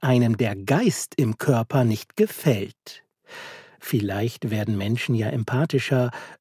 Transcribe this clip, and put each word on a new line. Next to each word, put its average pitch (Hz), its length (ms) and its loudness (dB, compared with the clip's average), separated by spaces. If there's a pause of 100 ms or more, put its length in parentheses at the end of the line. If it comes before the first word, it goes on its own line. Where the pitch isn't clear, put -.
einem 120 360 4
der 107 180 0
Geist 147 640 0
im 110 220 0
Körper 123 460 2
nicht - 320 -2
gefällt.“ - 840 -2 (760)
Vielleicht 104 680 -2
werden 107 280 -2
Menschen 113 380 -2
ja 110 140 0
empathischer, 127 800 0 (300)